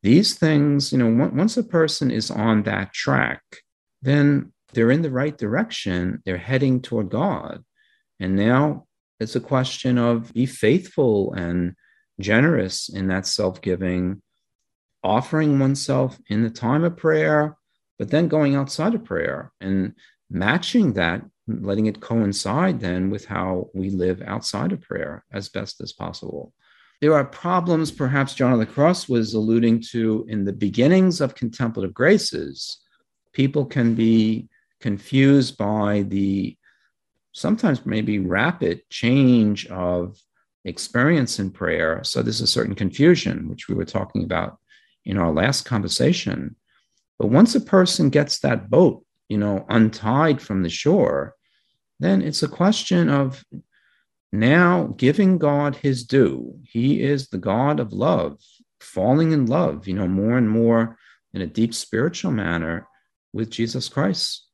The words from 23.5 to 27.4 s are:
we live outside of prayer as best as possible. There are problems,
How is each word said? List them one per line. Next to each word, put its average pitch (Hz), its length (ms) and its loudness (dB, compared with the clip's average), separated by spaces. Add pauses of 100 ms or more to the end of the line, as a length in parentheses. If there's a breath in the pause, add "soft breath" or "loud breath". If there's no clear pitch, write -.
we 95 160 -4
live 92 320 -2
outside 107 500 -6
of 170 80 -6
prayer - 520 -10
as 101 180 -10
best 101 320 -10
as - 100 -14
possible. - 600 -12 (480 soft breath)
There 151 120 4
are 143 120 4
problems, 170 680 -2